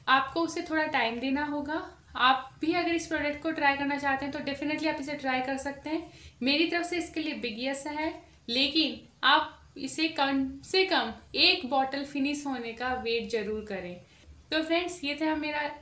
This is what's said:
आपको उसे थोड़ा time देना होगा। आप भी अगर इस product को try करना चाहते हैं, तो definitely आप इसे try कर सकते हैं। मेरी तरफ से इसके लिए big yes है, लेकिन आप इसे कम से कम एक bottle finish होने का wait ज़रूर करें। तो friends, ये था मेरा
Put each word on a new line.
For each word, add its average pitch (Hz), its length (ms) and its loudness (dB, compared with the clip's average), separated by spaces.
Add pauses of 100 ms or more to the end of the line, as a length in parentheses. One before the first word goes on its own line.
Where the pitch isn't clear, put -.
आपको 269 320 4
उसे 339 300 -2
थोड़ा 311 160 2
time 240 340 0
देना 269 240 0
होगा। 294 380 -4 (340)
आप 254 340 4 (100)
भी 311 120 0
अगर 339 220 2
इस 330 120 -2
product 294 360 -2
को 330 80 -2
try 285 260 2
करना 285 200 0
चाहते 277 280 0
हैं, 285 80 -4
तो 302 60 -4 (140)
definitely 302 360 -2
आप 302 120 0
इसे 277 140 -6
try 262 260 0
कर 262 160 -2
सकते 277 340 -6
हैं। 320 200 -4 (320)
मेरी 294 240 4
तरफ 339 200 0
से 359 100 -2
इसके 330 240 -2
लिए 302 140 -2
big 226 300 -6
yes 277 220 -2
है, 311 260 -2 (360)
लेकिन 277 520 2 (240)
आप 302 300 4 (240)
इसे 294 300 -2
कम 269 400 0 (160)
से 381 200 4
कम 254 280 2 (220)
एक 349 360 4
bottle 269 340 2
finish 285 420 -2
होने 240 260 -4
का 247 200 -4 (100)
wait 226 280 0
ज़रूर 214 380 -2
करें। 180 320 -8 (500)
तो 311 120 2
friends, 339 420 0
ये 285 160 0
था 311 160 2
मेरा 294 340 -2 (120)